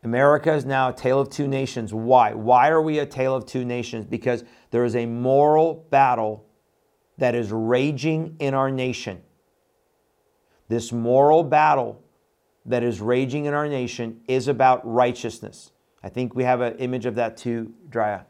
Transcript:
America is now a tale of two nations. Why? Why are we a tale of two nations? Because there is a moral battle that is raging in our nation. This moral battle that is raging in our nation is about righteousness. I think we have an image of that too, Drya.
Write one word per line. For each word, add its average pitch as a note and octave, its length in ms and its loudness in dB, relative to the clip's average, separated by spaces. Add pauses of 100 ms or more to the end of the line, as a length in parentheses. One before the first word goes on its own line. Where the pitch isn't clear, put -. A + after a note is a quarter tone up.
America C#3+ 500 2
is D3 120 -2
now C3 240 0
a B2 40 -8
tale C3 260 0
of C#3 100 -2
two C#3+ 180 -4
nations. B2 460 -6
Why? A2+ 400 4
Why B2 360 4
are D#3+ 120 4
we D#3 180 -2
a D3 60 -2
tale C3 300 -2
of B2+ 100 -6
two B2+ 180 -6
nations? A#2+ 420 -6
Because B2 380 -4 (280)
there A#2+ 120 2
is A#2 120 0
a A#2 100 -2
moral D3 840 2
battle A#2+ 540 2 (760)
that B2 160 2
is A2+ 160 -2
raging C#3 880 -2
in C#3 140 -2
our C3+ 160 0
nation. B2+ 520 -6 (1500)
This A#2 240 -4
moral C3+ 520 4
battle C#3+ 580 0 (640)
that A#2+ 180 -2
is A2+ 180 -2
raging B2+ 440 -2
in C#3+ 80 -4
our D3 140 -2
nation B2 600 -8
is C3 200 0
about B2+ 420 4
righteousness. A#2+ 840 -2 (300)
I F#2+ 80 -14
think B2 260 -6
we C3 80 -2
have B2 160 2
an A#2+ 180 -4
image B2+ 280 -6
of A#2 100 -4
that A2+ 220 -4
too, A#2 360 -6 (160)
Drya. G#2+ 400 -4